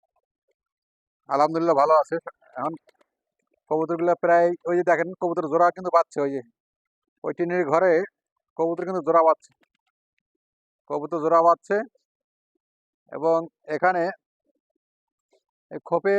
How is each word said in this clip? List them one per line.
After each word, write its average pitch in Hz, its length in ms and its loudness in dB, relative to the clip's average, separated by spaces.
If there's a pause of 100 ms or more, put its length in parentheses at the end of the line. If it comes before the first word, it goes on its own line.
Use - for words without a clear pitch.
(1300)
আলহামদুলিল্লাহ 156 480 0
ভালো 147 180 4
আছে। 156 220 0 (400)
এখন 143 180 -6 (960)
কবুতরগুলা 165 440 -2
প্রায়, 170 340 2 (160)
ওই 175 120 -2
যে 180 60 0
দেখেন, 165 260 0 (120)
কবুতর 170 280 -4
জোড়া 165 220 2
কিন্তু 180 240 -8
বাঁধছে, 165 260 0
ওই 143 100 -2
যে 139 100 -6 (840)
ওই - 100 -6
টিনের 175 320 -2
ঘরে 175 260 2 (680)
কবুতর 165 260 -4
কিন্তু 180 180 -6
জোড়া 160 200 4
বাঁধছে, 160 300 0 (1400)
কবুতর 147 300 -6
জোড়া 160 220 2
বাঁধছে। 170 340 2 (1400)
এবং 160 260 -2 (280)
এখানে 170 360 -2 (1700)
এই 156 140 -14
খোপে 185 340 -2